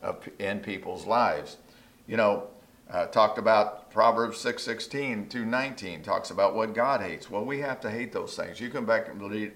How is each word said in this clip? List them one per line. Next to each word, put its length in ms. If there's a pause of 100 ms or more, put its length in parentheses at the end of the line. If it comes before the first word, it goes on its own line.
of 200
p-, 180
in 200
people's 460
lives. 520 (500)
You 100
know, 300 (440)
uh, 160
talked 300
about 540
Proverbs 480
six 240
sixteen 640
to 160
nineteen 560
talks 300
about 240
what 180
God 280
hates. 280
Well, 160
we 140
have 220
to 100
hate 200
those 240
things. 240
You 100
come 160
back 240
and 120
read, 340